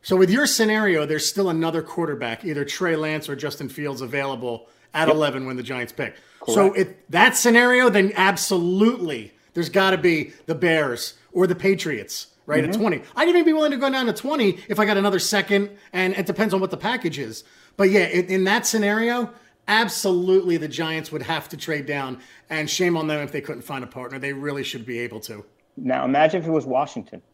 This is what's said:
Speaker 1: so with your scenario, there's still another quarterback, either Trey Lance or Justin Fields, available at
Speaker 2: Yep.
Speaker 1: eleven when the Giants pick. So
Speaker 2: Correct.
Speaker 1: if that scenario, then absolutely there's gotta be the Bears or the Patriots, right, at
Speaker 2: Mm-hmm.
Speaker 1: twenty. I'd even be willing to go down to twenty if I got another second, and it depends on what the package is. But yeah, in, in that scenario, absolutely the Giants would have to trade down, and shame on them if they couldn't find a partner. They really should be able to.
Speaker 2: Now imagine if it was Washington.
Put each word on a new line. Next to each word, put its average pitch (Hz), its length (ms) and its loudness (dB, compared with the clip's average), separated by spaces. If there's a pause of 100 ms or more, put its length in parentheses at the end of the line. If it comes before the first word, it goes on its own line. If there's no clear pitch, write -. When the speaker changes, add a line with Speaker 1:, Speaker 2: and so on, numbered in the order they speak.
Speaker 1:
so - 140 0
with 185 160 6
your 277 160 4
scenario, 214 580 2
there's 151 200 -2
still 196 240 0
another 165 340 -2
quarterback, 139 640 -6
either 147 200 -4
Trey 165 300 -2
Lance 156 340 -4
or 143 60 -6
Justin 139 340 -8
Fields, 139 320 -8
available 127 680 -6 (260)
at 160 140 2
Speaker 2:
Yep. 160 80 6
Speaker 1:
eleven 135 300 0
when 131 120 -6
the 127 60 -8
Giants 123 300 -8
pick. 123 220 -8 (320)
So 202 240 4
Speaker 2:
Correct. 190 60 -2
Speaker 1:
if 190 100 2 (220)
that 202 260 4
scenario, 247 540 6
then 196 260 2
absolutely 185 1200 0 (200)
there's 165 160 -4
gotta 190 280 4
be 160 340 2 (140)
the 160 100 -4
Bears 151 600 0 (180)
or 185 140 4
the 175 80 0
Patriots, 170 720 -2 (180)
right, 151 180 2
at 156 60 0
Speaker 2:
Mm-hmm. 208 120 0
Speaker 1:
twenty. 175 200 0 (160)
I'd 311 100 2
even 349 160 4
be 320 100 4
willing 302 180 2
to 277 60 -4
go 269 140 0
down 262 140 -2
to 220 80 0
twenty 254 460 -2 (100)
if 208 100 -2
I 214 60 4
got 208 120 2
another 196 220 2
second, 202 520 0 (200)
and 185 240 0
it 190 100 -4
depends 196 280 -2
on 190 80 2
what 185 100 -2
the 190 60 -8
package 190 420 -4
is. 113 240 -10 (320)
But 190 140 4
yeah, 190 180 4
in, 175 200 0
in 190 180 0
that 214 200 2
scenario, 226 680 0 (360)
absolutely 185 880 2
the 151 120 -4
Giants 160 420 -6
would 147 120 -8
have 156 260 -6
to 156 80 -14
trade 147 280 -6
down, 135 340 -6 (300)
and 156 200 -4
shame 175 260 0
on 156 120 -2
them 151 140 -2
if 139 120 -8
they 143 80 -6
couldn't 123 220 -12
find 135 200 -10
a 120 40 -14
partner. 127 320 -12
They 139 120 -6
really 139 320 -6
should 117 220 -10
be 120 140 -8
able 110 220 -8
to. 104 220 -16 (320)
Speaker 2:
Now 131 300 -2
imagine 151 360 2
if 156 60 -6
it 165 40 -2
was 151 140 0
Washington. 131 560 -6 (120)